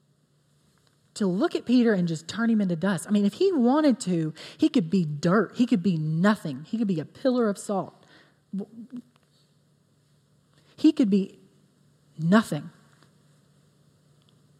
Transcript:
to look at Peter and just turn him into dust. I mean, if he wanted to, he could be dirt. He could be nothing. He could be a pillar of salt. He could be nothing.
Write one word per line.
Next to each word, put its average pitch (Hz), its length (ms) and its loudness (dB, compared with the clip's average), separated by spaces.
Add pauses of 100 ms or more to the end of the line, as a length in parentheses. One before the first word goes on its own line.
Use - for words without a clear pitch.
(1160)
to 202 140 0
look 220 260 0
at 330 100 -4
Peter 233 300 4
and 175 140 0
just 160 180 -6
turn 226 240 -2
him 220 100 2
into 180 140 0
dust. 175 320 -2
I 208 60 -4
mean, 208 120 2
if 202 100 0
he 381 180 2
wanted 269 480 2
to, 165 340 -2 (240)
he 311 100 2
could 175 220 0
be 190 140 2
dirt. 170 500 0
He 247 120 0
could 185 180 0
be 185 120 0
nothing. 156 680 -2
He - 120 -10
could 220 120 -2
be 170 100 -2
a 143 60 -6
pillar 247 440 -2
of 202 80 -4
salt. 190 380 -8 (2750)
He 311 160 4
could 269 180 0
be 196 300 0 (800)
nothing. 165 520 0 (1900)